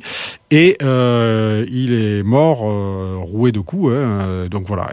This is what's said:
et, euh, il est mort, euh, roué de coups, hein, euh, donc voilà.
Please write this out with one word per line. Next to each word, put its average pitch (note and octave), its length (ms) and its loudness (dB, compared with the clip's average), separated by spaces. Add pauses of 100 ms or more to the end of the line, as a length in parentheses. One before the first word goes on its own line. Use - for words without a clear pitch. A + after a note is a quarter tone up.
(520)
et, E3 320 6
euh, A#2 840 2
il B2+ 240 -2
est G#2 300 0
mort, C3+ 400 4
euh, G2 540 -4
roué G#2 340 0
de G#2 80 -2
coups, D3 320 -2
hein, A#2+ 40 0 (260)
euh, F#2 260 -4
donc F#2 200 -6
voilà. G2 260 -4